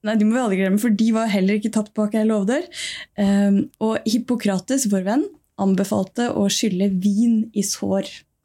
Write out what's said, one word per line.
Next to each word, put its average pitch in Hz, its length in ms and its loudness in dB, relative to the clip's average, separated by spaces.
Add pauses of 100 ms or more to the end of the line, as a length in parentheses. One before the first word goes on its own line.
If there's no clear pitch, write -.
Nei, 214 120 -2
de 208 80 4
må 214 100 4
vi 254 60 2
aldri 208 160 0
glemme, 190 240 2
for 240 100 0
de 220 220 2
var 220 160 0
heller 196 300 2
ikke 214 140 -4
tapt 214 220 -2
bak 214 200 -2
ei 220 100 2
lovdør. 220 380 0 (560)
Ehm, 196 520 2 (100)
og 220 260 0
Hippokrates, 233 840 -2
vår 196 160 0
venn, 240 200 0 (340)
anbefalte 196 760 0
å 202 140 0
skylle 196 400 0 (120)
vin 220 540 2
i 202 80 -2
sår. 196 460 -4 (360)